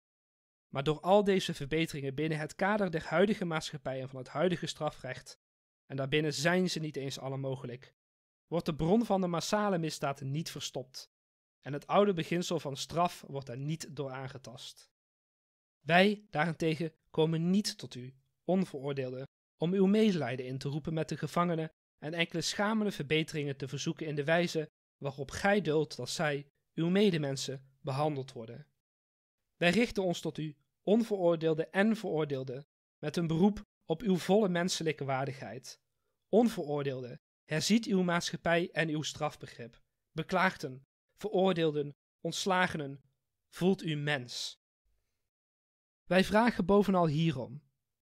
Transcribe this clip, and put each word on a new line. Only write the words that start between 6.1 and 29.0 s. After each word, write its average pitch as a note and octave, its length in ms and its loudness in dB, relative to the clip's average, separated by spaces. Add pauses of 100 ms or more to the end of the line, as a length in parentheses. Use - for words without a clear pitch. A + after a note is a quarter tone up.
zijn E3+ 360 2
ze E3 100 -4
niet D#3 160 -6
eens C3+ 240 -6
alle C3+ 180 -6
mogelijk, C3 560 -8 (540)
wordt E3+ 180 -2
de D#3+ 100 -2
bron G3 300 4
van F#3+ 160 2
de F3+ 60 0
massale G3 500 0
misdaad D3+ 440 -4
niet C#3+ 300 -6
verstopt. - 600 -12 (500)
En C#3 120 -10
het C#3+ 140 -8
oude G3 260 6
beginsel E3+ 460 -2
van C#3 180 -6
straf E3+ 500 -2
wordt C3+ 220 -10
er A#2+ 80 -10
niet D3+ 380 -6
door C3+ 160 -6
aangetast. C3 800 -14 (960)
Wij F#3+ 440 4
daarentegen D#3+ 640 0 (160)
komen E3 400 2
niet G3+ 280 0
tot - 180 -14
u, B2+ 200 -14 (280)
onveroordeelde, C#3 840 -2 (300)
om E3+ 160 0
uw G3 120 6
medelijden F3 600 4
in C3 120 -6
te C#3+ 120 -6
roepen D#3 240 -4
met D#3+ 160 -2
de D#3 80 -4
gevangenen D#3+ 520 0 (280)
en D3+ 160 -8
enkele E3+ 280 0
schamele G#3 500 0
verbeteringen D3+ 680 -2
te C3+ 100 -8
verzoeken D#3+ 400 -6
in D3 80 -4
de D3 80 -2
wijze E3 460 0 (280)
waarop C#3 340 -8
gij G3+ 300 2
duldt D3+ 340 0
dat B2 140 -10
zij, D3 380 -2 (260)
uw E3 160 -2
medemensen, D3+ 920 0
behandeld C#3 500 -2
worden. A#2 360 -16 (880)